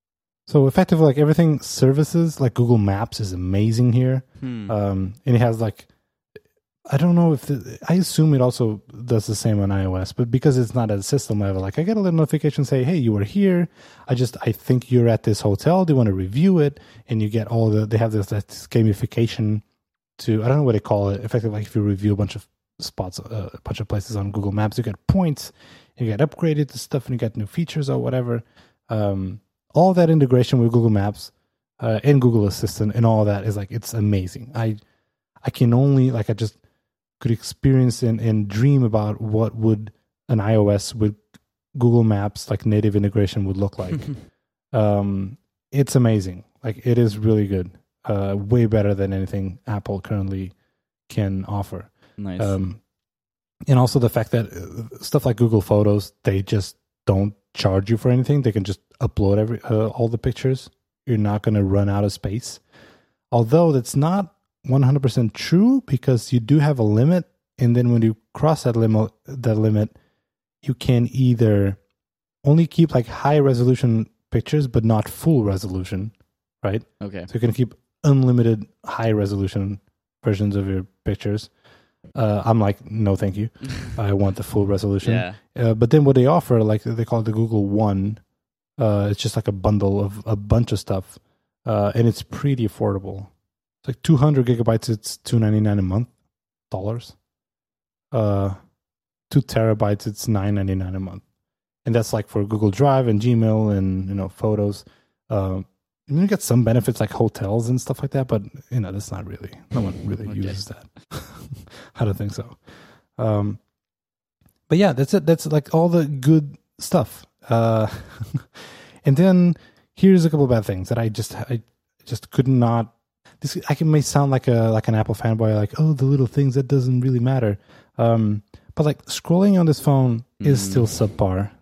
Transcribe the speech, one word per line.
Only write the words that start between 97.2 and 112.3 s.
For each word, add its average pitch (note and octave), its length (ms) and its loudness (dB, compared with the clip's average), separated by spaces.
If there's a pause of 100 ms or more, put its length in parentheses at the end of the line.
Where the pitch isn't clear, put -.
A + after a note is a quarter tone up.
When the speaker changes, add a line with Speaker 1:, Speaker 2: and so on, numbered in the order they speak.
Speaker 1:
Uh, G2+ 440 0 (760)
two C#3+ 120 4
terabytes, G#2+ 640 0
it's G#2+ 200 -10
nine G#2 300 0
ninety-nine F#2+ 400 -4
a F#2+ 40 -8
month. F#2+ 220 -12 (640)
And A2+ 100 0
that's, A#2 180 0
like, G#2+ 160 -4
for G#2 160 -4
Google G#2+ 260 0
Drive C3 380 2
and G#2 120 2
Gmail A2 560 2
and, F#2+ 320 -2
you G2 60 -6
know, F#2+ 140 -6
photos. G#2 560 -4 (460)
Um, F#2+ 360 -4 (400)
and C#3+ 140 -2
you G3 80 2
get G3 140 -2
some B2 200 2
benefits A2+ 380 2
like G#2+ 100 -2
hotels A2+ 580 -2
and B2+ 120 -2
stuff - 220 -8
like C#3 100 -6
that, C3 160 -2
but, G#2+ 140 -2 (280)
you B2 100 -4
know, F2+ 120 -6
that's G2 180 -10
not - 160 -12
really, - 240 -14 (220)
no B2 80 -2
one F#2+ 140 -6 (120)
really G2+ 220 -8
Speaker 2:
Okay. G2+ 120 -8
Speaker 1:
uses F#2+ 260 -8
that. - 180 -18 (260)
<laughs> - 840 -18
I A#2+ 80 -4
don't G2+ 120 -2
think G2+ 180 -8